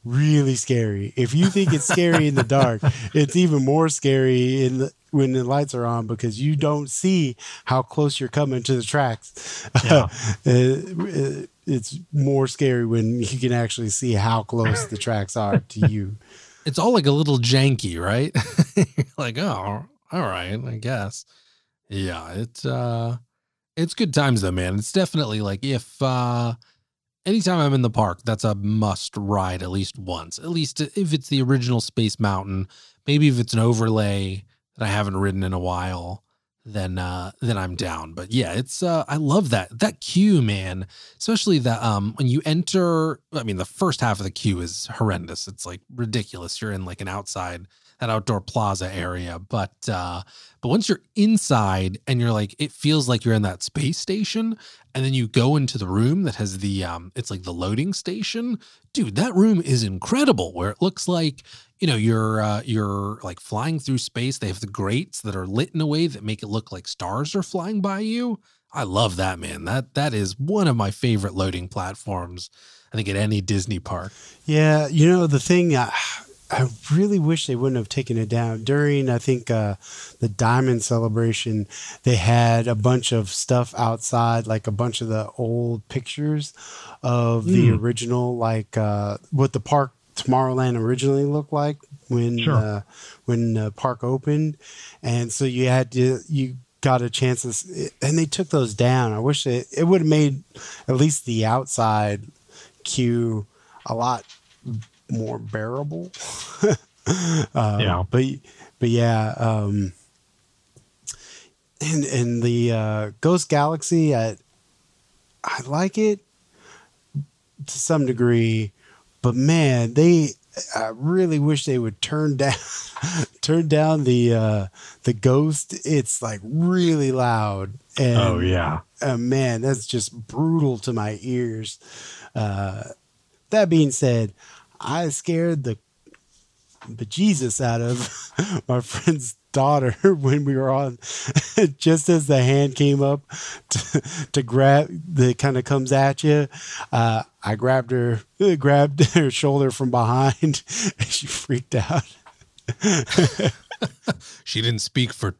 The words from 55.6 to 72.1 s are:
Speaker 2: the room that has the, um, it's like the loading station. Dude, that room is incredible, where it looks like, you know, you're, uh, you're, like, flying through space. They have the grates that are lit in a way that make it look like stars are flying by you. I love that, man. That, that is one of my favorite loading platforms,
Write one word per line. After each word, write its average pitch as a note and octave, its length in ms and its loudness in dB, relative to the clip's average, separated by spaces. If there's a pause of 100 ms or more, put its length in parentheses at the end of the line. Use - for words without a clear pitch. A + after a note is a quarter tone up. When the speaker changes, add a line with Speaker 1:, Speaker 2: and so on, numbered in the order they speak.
Speaker 2:
the G2+ 120 -4
room B2+ 340 2
that C#3+ 120 -2
has F#2+ 240 -6
the, G2 260 -4
um, F2 280 -10
it's A#2+ 160 -10
like F#2+ 140 -10
the F2+ 100 -10
loading G#2 380 -2
station. A3 640 -6 (360)
Dude, G#2+ 240 -2
that G#3 180 0
room G3 260 6
is B2+ 220 0
incredible, G2 680 0
where F2+ 160 -4
it - 120 -6
looks F3+ 280 -2
like, E3 340 -2 (360)
you F3+ 80 0
know, C3+ 100 2
you're, A2 440 2
uh, G#2+ 220 0
you're, G#2 600 -4
like, F2+ 180 -12
flying C#3 360 -4
through C3+ 200 -2
space. B2 400 -4
They - 100 -4
have F#2+ 140 -6
the G#2 60 -8
grates G#2 540 -4
that G2+ 140 -8
are F#2 120 -6
lit A#2 260 -2
in D#3+ 80 -2
a D#3 60 0
way D#3+ 200 0
that G#2+ 160 -8
make G#2+ 180 -6
it A2 60 -12
look A2 240 -6
like F#2 160 -14
stars A2+ 480 -6
are F#3 80 -2
flying G3 380 -4
by G3 180 -4
you. A3+ 400 -4 (320)
I C#3+ 120 -6
love G2 340 0
that, F#2+ 200 -2
man. E2 280 -10
That, B2 300 -4
that C#3+ 180 -2
is G2+ 260 -4
one F3+ 300 0
of A#2+ 80 2
my G2 140 0
favorite G#2 420 0
loading F2+ 340 -2
platforms, F2+ 800 -8 (440)